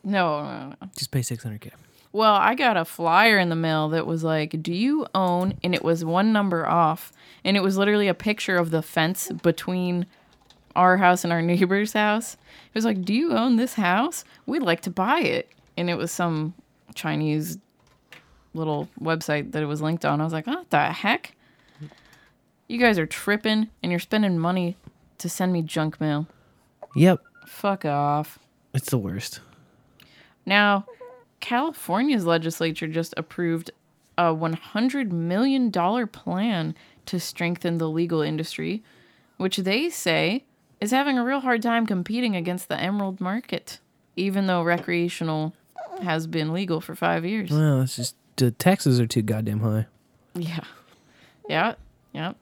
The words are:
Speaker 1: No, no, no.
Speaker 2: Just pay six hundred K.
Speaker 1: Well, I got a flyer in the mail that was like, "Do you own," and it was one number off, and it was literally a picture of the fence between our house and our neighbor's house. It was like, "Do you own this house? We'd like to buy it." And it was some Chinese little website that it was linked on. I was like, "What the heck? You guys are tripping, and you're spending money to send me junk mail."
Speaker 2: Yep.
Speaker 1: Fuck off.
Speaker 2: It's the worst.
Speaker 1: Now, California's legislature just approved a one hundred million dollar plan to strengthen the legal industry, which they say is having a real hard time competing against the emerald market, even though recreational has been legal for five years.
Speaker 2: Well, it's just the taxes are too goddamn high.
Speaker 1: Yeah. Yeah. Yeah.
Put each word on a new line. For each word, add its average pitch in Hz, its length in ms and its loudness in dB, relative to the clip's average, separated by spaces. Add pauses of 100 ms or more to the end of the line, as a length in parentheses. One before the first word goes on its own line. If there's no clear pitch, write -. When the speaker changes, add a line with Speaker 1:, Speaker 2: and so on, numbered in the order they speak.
Speaker 1:
No, 175 380 0
no, 131 260 -10 (120)
no. 190 160 -16
Speaker 2:
Just - 140 -8
pay 135 100 0
six 120 220 -6
hundred 107 180 -8
K. - 100 -18 (420)
Speaker 1:
Well, 214 220 4
I 202 200 4
got 247 240 2
a 165 80 0
flyer 190 520 4
in 175 120 4
the 165 60 0
mail 156 340 0
that 160 160 0
was 165 180 -2
like, 156 380 -2
"Do 170 100 -4
you 262 420 0
own," 185 480 0
and 180 120 0
it - 100 -2
was 165 180 2
one 185 300 2
number 190 340 2
off, 165 460 2 (320)
and 196 140 2
it 190 40 2
was 190 140 2
literally 202 320 4
a 175 60 2
picture 208 420 -2
of 170 140 2
the 160 100 2
fence 165 480 -2 (140)
between 180 640 0 (680)
our 180 220 6
house 180 280 6
and 170 80 0
our 165 100 2
neighbor's 190 500 2
house. 214 420 0
It - 400 -20
was 220 120 0
like, 202 180 0
"Do 196 80 -2
you 311 200 0
own 233 240 4
this 240 180 0
house? 214 500 0 (220)
We'd 277 160 -2
like 170 200 2
to 185 80 -4
buy 226 300 0
it." - 300 -2 (260)
And 175 140 -2
it 170 80 0
was 170 120 -4
some 165 440 -2 (400)
Chinese 156 640 -2 (960)
little 156 340 -4 (100)
website 160 540 -4
that 151 100 -2
it 147 40 -2
was 151 160 -4
linked 165 240 -2
on. 147 160 2
I - 20 0
was 160 80 -2
like, 160 140 -6
"What 339 240 -6
the 147 220 2
heck? - 420 -4 (1300)
You 233 100 -6
guys 233 200 6
are 156 80 2
tripping, 214 600 0 (140)
and 175 100 -2
you're 175 60 0
spending 196 400 0
money 175 380 0 (420)
to 175 100 -8
send 185 240 -2
me 170 80 0
junk 156 400 -4
mail." 151 280 -2 (680)
Speaker 2:
Yep. 165 260 6 (260)
Speaker 1:
Fuck - 380 -4
off. 147 540 0 (340)
Speaker 2:
It's - 180 -2
the 131 60 2
worst. 98 440 -6 (1040)
Speaker 1:
Now, 202 400 4 (540)
California's 247 840 0
legislature 165 600 0
just 160 300 -4
approved 165 540 -4 (480)
a 170 140 4
one 165 220 -2
hundred 240 580 -2
million 220 580 2
dollar 202 360 0
plan 180 680 -4 (320)
to 180 140 -4
strengthen 170 580 -2
the 165 100 0
legal 165 340 0
industry, 160 600 -4 (540)
which 190 220 -2
they 220 320 0
say 170 540 0 (360)
is 208 100 -4
having 269 280 2
a 240 60 0
real 269 160 0
hard 240 220 0
time 233 240 0
competing 214 480 -2
against 175 340 -4
the - 120 -4
emerald 190 400 -4
market, 185 580 -6 (380)
even 190 300 0
though 180 160 2
recreational 170 920 -2 (480)
has 160 240 -2
been 160 260 -2
legal 170 280 -2
for 170 140 -12
five 170 300 0
years. 196 260 -4
Speaker 2:
Well, 147 320 4
it's 127 140 -2
just 117 200 -8 (200)
the 123 140 4
taxes 147 500 4
are 117 60 2
too 113 160 0
goddamn 107 380 -2
high. 110 260 0 (480)
Speaker 1:
Yeah. 165 260 -6 (880)
Yeah. 196 260 0 (380)
Yeah. 165 300 -8